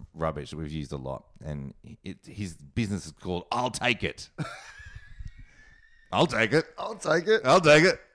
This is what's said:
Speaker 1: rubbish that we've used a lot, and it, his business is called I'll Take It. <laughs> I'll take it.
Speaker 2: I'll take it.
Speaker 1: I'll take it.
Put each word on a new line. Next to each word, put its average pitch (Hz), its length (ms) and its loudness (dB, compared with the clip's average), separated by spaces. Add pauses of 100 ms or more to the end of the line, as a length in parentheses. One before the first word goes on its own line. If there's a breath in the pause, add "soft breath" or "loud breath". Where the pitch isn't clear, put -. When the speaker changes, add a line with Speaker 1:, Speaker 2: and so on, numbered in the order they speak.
(140)
Speaker 1:
rubbish 78 380 -4
that 76 60 -12
we've 76 140 -8
used 76 200 -8
a 73 60 -6
lot, 65 260 -10 (200)
and 69 300 -10 (300)
it, 95 220 -14
his 95 300 -10
business 98 520 -4
is 78 60 -14
called 87 400 -6
I'll 123 180 -2
Take 123 320 -2
It. - 340 -8
<laughs> - 80 -8 (1700 loud breath)
I'll 143 160 4
take 113 260 0
it. 160 120 2 (120)
Speaker 2:
I'll 190 180 -8
take 165 320 0
it. 220 160 4
Speaker 1:
I'll 131 180 8
take 156 220 10
it. 180 160 4 (160)